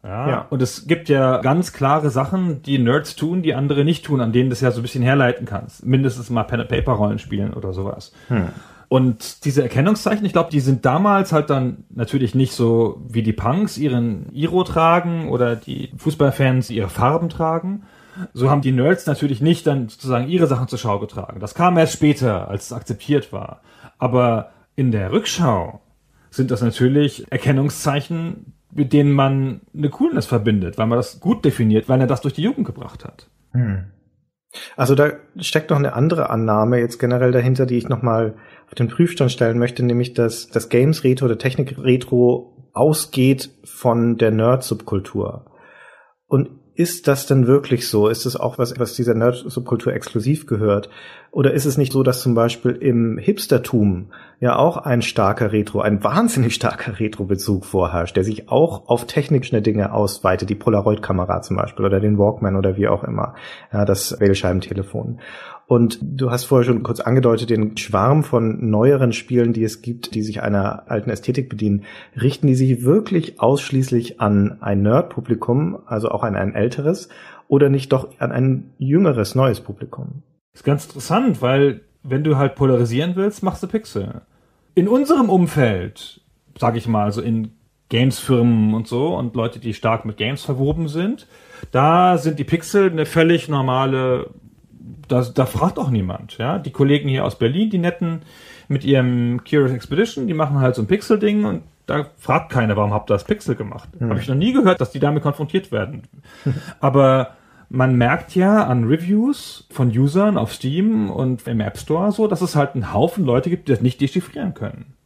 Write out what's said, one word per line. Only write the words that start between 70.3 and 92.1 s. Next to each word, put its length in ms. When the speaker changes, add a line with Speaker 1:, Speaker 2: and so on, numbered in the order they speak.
Speaker 2:
einer 480
alten 180
Ästhetik 400
bedienen. 360
Richten 320
die 80
sich 300
wirklich 560
ausschließlich 800
an 400
ein 220
Nerd-Publikum, 1040
also 220
auch 140
an 120
ein 180
älteres, 560
oder 220
nicht 220
doch 180
an 120
ein 460
jüngeres, 580
neues 240
Publikum? 640
Speaker 1:
Das 80
ist 40
ganz 200
interessant, 560
weil 400
wenn 200
du 140
halt 180
polarisieren 600
willst, 280
machst 200
du 40
Pixel. 540
In 120
unserem 420
Umfeld, 920
sag 180
ich 120
mal, 180
also 160
in 300
Games-Firmen 840
und 140
so 300
und 180
Leute, 240
die 140
stark 320
mit 120
Games 260
verwoben 440
sind, 400
da 460